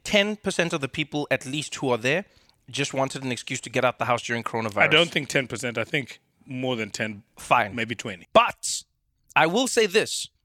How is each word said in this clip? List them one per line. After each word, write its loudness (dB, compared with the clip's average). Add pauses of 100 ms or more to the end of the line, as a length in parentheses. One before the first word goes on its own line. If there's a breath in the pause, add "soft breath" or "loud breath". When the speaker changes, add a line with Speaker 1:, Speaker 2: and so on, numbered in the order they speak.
Speaker 1:
ten 2
percent -2
of -4
the -2
people, -4
at 0
least, -6
who -2
are 4
there 0 (460 soft breath)
just -4
wanted -2
an -4
excuse -6
to -12
get 0
out 0
the -2
house 0
during -4
coronavirus. -4
Speaker 2:
I 8
don't 4
think -4
ten 0
percent. -6
I -2
think -6 (280)
more -4
than -4
ten, -6 (160)
Speaker 1:
Fine. 2
Speaker 2:
maybe -4
twenty. -8
Speaker 1:
But 2 (520)
I 8
will 2
say 4
this, 0 (160)